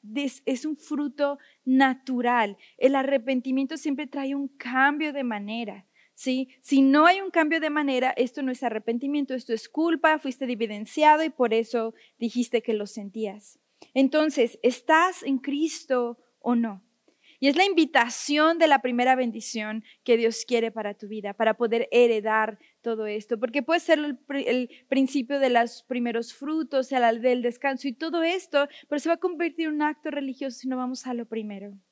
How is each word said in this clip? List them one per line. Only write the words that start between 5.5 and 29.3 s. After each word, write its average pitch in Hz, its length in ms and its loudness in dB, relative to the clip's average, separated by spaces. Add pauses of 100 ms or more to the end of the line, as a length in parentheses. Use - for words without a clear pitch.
¿sí? 262 340 -4 (120)
Si 269 200 2
no 285 240 6
hay 381 160 4
un 381 80 -8
cambio 320 300 2
de 311 100 -2
manera, 277 480 0
esto 254 240 -2
no 262 100 -2
es 247 120 -8
arrepentimiento, 254 720 -4
esto 233 180 -6
es - 160 -8
culpa, 311 480 2
fuiste 269 280 -6
evidenciado 240 760 2
y 320 60 0
por 233 240 0
eso 226 400 -2 (240)
dijiste 233 460 -2
que 226 100 -2
lo 208 140 -4
sentías. 208 720 -12 (340)
Entonces, 269 720 2
¿estás 330 580 2
en 269 160 0
Cristo 269 800 -2 (220)
o 240 160 0
no? 220 260 -2 (640)
Y 269 40 4
es 277 80 4
la 381 100 4
invitación 302 960 2
de 320 80 6
la 277 160 4
primera 254 320 2
bendición 220 680 -6 (200)
que 240 120 4
Dios 226 300 0
quiere 226 240 0
para 214 240 -6
tu 208 140 -16
vida, 202 260 -10
para 220 220 2
poder 233 360 0
heredar 220 680 2 (220)
todo 220 260 -4
esto. 208 320 -6
Porque 240 240 -2
puede 320 160 0
ser - 180 2
el 294 180 -4
pri-, 277 320 -6
el 247 220 0 (180)
principio 269 520 0
de 262 100 2
los 233 320 0
primeros 240 540 -4
frutos, 285 560 -4
el, 233 280 4
del 247 220 2
descanso 262 460 -4
y 247 60 -4
todo 320 280 -2
esto, 330 460 0 (200)
pero 294 120 -2
se 320 100 -4
va 339 60 2
a 330 40 -20
convertir 339 460 -2